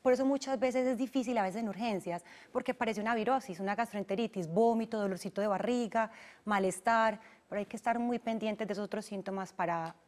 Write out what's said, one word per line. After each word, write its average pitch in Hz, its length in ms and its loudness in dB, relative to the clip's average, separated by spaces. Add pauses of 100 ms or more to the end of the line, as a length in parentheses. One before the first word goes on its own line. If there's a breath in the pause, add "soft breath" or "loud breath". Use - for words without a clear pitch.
Por 254 140 6
eso 254 100 2
muchas 269 340 0
veces 254 280 2
es 254 100 2
difícil, 240 400 0
a 214 60 2
veces 190 180 -2
en 233 80 -2
urgencias, 185 560 -4 (260 loud breath)
porque - 220 -2
parece 214 300 -2
una 226 120 0
virosis, 214 460 0
una 196 140 0
gastroenteritis, 202 760 -2
vómito, 226 500 2
dolorcito 196 440 -2
de 214 60 2
barriga, 226 640 0 (360 loud breath)
malestar, 214 760 2 (260 loud breath)
pero 202 120 -6
hay 202 80 -4
que - 100 -12
estar 233 220 0
muy 240 200 0
pendientes 220 480 -2
de 208 60 -4
esos 202 140 -4
otros 202 180 -4
síntomas 196 480 -6
para 170 420 -2 (140)